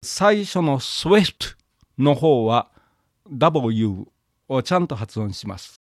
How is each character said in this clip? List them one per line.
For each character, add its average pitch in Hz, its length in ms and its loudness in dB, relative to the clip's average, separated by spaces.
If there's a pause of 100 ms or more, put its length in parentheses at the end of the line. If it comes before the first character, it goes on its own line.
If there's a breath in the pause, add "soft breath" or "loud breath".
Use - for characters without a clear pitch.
最 208 420 0
初 185 180 -4
の 143 180 0
swift - 720 0 (420)
の 139 200 4
方 143 280 2
は 110 280 0 (580)
W 117 760 0 (420)
を 131 160 -2
ち - 80 -4
ゃ 180 80 2
ん 175 80 -2
と 135 80 -8
発 110 240 -8
音 104 120 -4
し - 140 -12
ま 95 120 -10
す。 - 240 -20